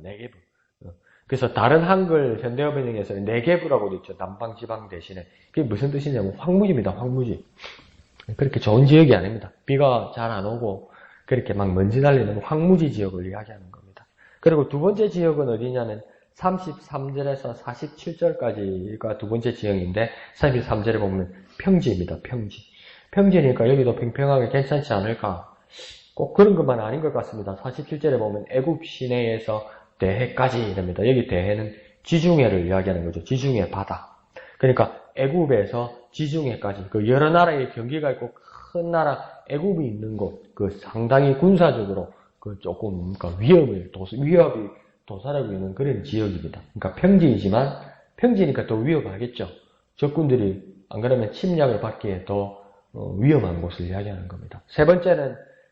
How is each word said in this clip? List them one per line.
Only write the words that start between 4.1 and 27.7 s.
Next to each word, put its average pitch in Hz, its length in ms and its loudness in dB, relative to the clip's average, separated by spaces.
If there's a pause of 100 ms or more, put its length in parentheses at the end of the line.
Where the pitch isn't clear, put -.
남방 98 380 -10
지방 107 320 -12
대신에. 92 380 -16 (260)
그게 - 100 0
무슨 117 300 -2
뜻이냐면 135 440 -2
황무지입니다. 180 540 2
황무지. 123 540 -4 (920)
그렇게 135 240 -2
좋은 120 260 6
지역이 147 280 10
아닙니다. 98 360 -2 (160)
비가 135 480 2
잘 117 160 -4
안 101 160 -4
오고 110 440 -6 (360)
그렇게 117 280 0
막 98 180 0
먼지 101 280 2
달리는 120 380 4
황무지 160 540 2
지역을 95 340 -6
이야기하는 101 440 -14
겁니다. - 360 -20 (340)
그리고 151 280 0
두 143 120 -6
번째 208 280 0
지역은 160 400 -2
어디냐면 113 540 -6 (320)
삼십삼 147 800 -8
절에서 139 400 -6
사십칠 - 600 -12
절까지가 107 1040 -4
두 104 100 -10
번째 117 240 -2
지형인데 101 580 -2 (240)
삼십삼 117 500 0
절에 110 140 2
보면 95 340 -2 (260)
평지입니다. 107 640 0
평지. 110 360 -10 (520)
평지니까 160 580 4
여기도 127 280 4
평평하게 127 520 0
괜찮지 139 440 -2
않을까? 101 600 -4 (600)
꼭 - 200 -4
그런 202 200 8
것만 135 260 2
아닌 117 220 -4
것 143 100 -2
같습니다. 104 440 -8
사십칠 147 440 -10